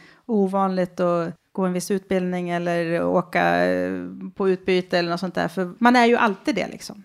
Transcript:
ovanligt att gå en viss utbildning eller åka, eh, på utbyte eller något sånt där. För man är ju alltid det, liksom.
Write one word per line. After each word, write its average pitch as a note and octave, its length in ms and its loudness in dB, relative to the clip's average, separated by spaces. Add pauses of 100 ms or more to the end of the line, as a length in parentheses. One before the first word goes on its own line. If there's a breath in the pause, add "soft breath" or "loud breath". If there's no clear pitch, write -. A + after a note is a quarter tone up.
(260 loud breath)
ovanligt F#3+ 760 0
att F3 340 0 (180)
gå F#3+ 120 -2
en F3+ 80 0
viss F3 180 -4
utbildning F3+ 600 -2
eller E3+ 540 -2
åka, E3+ 600 2
eh, F2+ 280 0 (420)
på F#3+ 140 -2
utbyte F#3 500 0
eller E3+ 120 -2
något F3+ 100 -4
sånt F#3 140 -6
där. F3 140 -2
För F3+ 300 -6
man B3 180 4
är A#3+ 100 6
ju A#3+ 100 4
alltid A#3 380 0
det, - 140 -4
liksom. - 360 -16